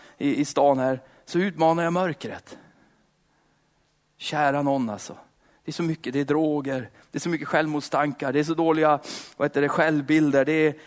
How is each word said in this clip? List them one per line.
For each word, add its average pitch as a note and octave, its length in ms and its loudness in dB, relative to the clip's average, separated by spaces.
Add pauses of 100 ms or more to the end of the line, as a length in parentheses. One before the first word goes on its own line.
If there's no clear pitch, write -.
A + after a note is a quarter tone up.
(180)
i, C#3 180 0
i C#3+ 100 0
stan C#3+ 340 2
här, C3 220 -2 (240)
så - 140 -2
utmanar E3 440 2
jag E3+ 100 -2
mörkret. - 640 -6 (1700)
Kära C#3+ 380 0
någon C#3 280 0
alltså. - 280 -10 (460)
Det - 80 -10
är - 20 -8
så F3 100 -4
mycket, D#3+ 300 -4
det C#3 60 -2
är C#3+ 60 -2
droger, C#3+ 640 -2 (220)
det - 60 -6
är - 20 -4
så E3+ 100 -4
mycket D3+ 180 -4
självmordstankar, D3 840 -2
det C#3+ 60 2
är D3+ 40 2
så D#3+ 100 -2
dåliga, D#3 460 2 (380)
vad - 80 0
heter C#3+ 160 0
det, C#3+ 80 2
självbilder. D3 760 2
Det D#3 80 0
är, D#3 220 2 (120)